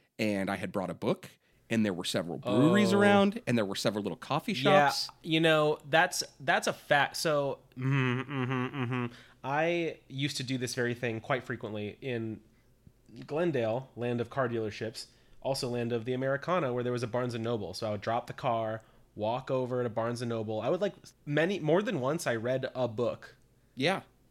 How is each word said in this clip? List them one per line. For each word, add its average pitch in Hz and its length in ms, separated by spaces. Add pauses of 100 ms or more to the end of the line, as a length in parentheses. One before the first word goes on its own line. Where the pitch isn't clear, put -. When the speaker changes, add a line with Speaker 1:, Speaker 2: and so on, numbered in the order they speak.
(200)
Speaker 1:
And 101 300
I 98 80
had 92 140
brought 92 180
a 85 60
book, - 340 (400)
and 113 160
there 101 80
were 87 100
several 87 360
breweries 160 540
Speaker 2:
Oh. 202 60
Speaker 1:
around, 202 480
and 120 100
there 110 80
were 98 100
several 104 280
little 90 140
coffee 147 360
Speaker 2:
Yeah, 143 360
Speaker 1:
shops. - 200 (120)
Speaker 2:
you 160 180
know, 156 400 (100)
that's, 170 340 (160)
that's 175 280
a - 60
fact. - 440
So, 143 420 (200)
mm-hmm, 131 420
mm-hmm, 131 600
mm-hmm. 123 220 (380)
I 160 540 (100)
used 139 300
to 135 60
do 127 140
this 123 180
very 120 180
thing 117 260
quite 127 240
frequently 107 580
in 113 400 (840)
Glendale, 135 680
land 120 260
of 113 80
car 131 200
dealerships, 113 560 (360)
also 135 280
land 120 240
of 113 120
the 127 80
Americana, 139 600
where 123 100
there 123 100
was 120 100
a 127 40
Barnes 120 280
and 113 80
Noble. 110 300
So - 140
I 107 40
would 104 100
drop 117 260
the 123 60
car, 113 480 (340)
walk 117 360
over 127 320
to 120 60
Barnes 117 320
and 120 80
Noble. 110 320
I 120 80
would, 175 120
like, 202 120 (320)
many, 160 340
more 156 220
than 214 200
once 147 260
I 120 80
read 127 400
a 127 120
book 110 480 (400)
Speaker 1:
Yeah. 175 260 (300)